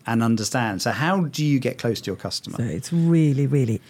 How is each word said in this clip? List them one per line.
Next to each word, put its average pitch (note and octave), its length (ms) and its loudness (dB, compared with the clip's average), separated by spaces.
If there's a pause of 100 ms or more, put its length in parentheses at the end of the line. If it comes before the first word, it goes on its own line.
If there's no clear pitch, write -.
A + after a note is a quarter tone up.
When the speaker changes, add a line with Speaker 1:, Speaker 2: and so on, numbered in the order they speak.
Speaker 1:
and A2+ 160 0
understand. A2 580 0
So A#2 120 0
how E3 320 0
do D3+ 200 -4
you C#3+ 160 2
get - 160 -4
close A2+ 240 -2
to - 100 -10
your F2+ 60 -4
customer? - 400 -10
Speaker 2:
So A#2+ 60 -4
it's G#2+ 300 -6
really, D#3+ 540 4
really, C3 440 2